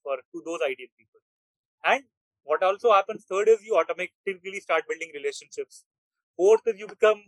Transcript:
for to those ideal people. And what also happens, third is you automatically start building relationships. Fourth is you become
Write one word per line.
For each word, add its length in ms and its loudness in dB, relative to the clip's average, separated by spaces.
for 140 -6
to 280 -16
those 180 -8
ideal 240 -6
people. 220 -20
And 200 0
what 200 -2
also 280 2
happens, 380 2
third 180 -2
is 160 6
you 140 -2
automatically 840 -6
start 300 -2
building 240 -10
relationships. 720 -10
Fourth 300 4
is 120 -2
you 100 -14
become 400 2